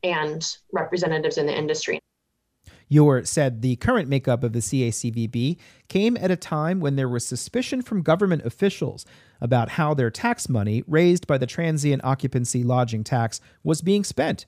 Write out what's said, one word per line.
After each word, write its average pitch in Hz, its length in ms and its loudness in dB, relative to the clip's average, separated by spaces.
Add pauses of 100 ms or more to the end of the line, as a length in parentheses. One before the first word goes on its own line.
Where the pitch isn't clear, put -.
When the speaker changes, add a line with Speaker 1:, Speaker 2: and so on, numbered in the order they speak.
Speaker 1:
and 160 540 -4 (140)
representatives 160 640 -2
in 151 80 0
the 147 100 -2
industry. 156 440 -4 (880)
Speaker 2:
Ure 147 340 6
said 127 380 0
the 127 160 0
current 214 320 0
makeup 127 340 0
of 117 80 0
the 117 100 -2
C 135 260 -2
A 117 40 -2
C 117 200 -4
V 113 160 -2
B 123 300 -2 (300)
came 220 300 2
at 185 140 0
a 180 40 2
time 170 440 -2
when 143 160 0
there 135 120 0
was 120 180 -2
suspicion 247 560 -4
from 208 200 -2
government 165 440 2
officials - 600 -2 (340)
about 120 300 2
how 151 240 0
their 127 160 2
tax - 400 -4
money 107 380 0
raised 175 400 4
by 143 100 2
the 131 80 0
transient 147 580 0
occupancy 127 600 0
lodging 120 400 0
tax 117 360 -2 (240)
was 156 180 0
being 196 220 2
spent. - 440 -4